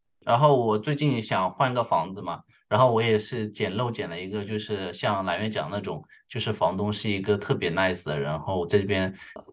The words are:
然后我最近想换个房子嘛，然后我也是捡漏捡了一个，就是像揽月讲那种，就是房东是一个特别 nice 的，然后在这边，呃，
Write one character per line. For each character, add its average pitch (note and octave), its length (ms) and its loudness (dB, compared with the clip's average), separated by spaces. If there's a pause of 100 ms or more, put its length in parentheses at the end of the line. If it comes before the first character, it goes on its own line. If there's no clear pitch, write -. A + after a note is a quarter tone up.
(200)
然 - 180 2
后 C#3+ 180 6
我 A2+ 220 2
最 D3 160 -2
近 C#3+ 280 0
想 F#2 280 0
换 B2+ 220 0
个 A#2+ 120 0
房 F2+ 280 0
子 G2 80 -10
嘛， F2 200 -8 (280)
然 A2 140 4
后 B2+ 100 8
我 A2+ 80 2
也 A2+ 180 4
是 G#2+ 300 -4
捡 G#2 300 -2
漏 B2 140 0
捡 G2 180 -6
了 E2+ 100 -8
一 F#2 80 -8
个， G2+ 160 -4
就 G#2+ 140 -4
是 F#2+ 340 -4
像 G2 320 -2
揽 F2+ 160 -2
月 A2 80 -2
讲 G2+ 240 -4
那 G2+ 80 -4
种， F2 240 -6 (240)
就 A#2+ 120 -8
是 A2+ 120 0
房 F#2 240 0
东 G#2 160 0
是 G#2+ 160 -2
一 G2 140 0
个 G#2 160 2
特 - 160 -2
别 F2+ 160 0
nice F#2 340 0
的， D2 160 -4
然 D2+ 200 -2
后 F#2 260 -2
在 G#2 140 4
这 G2 80 2
边， F#2+ 160 2 (320)
呃， - 180 -14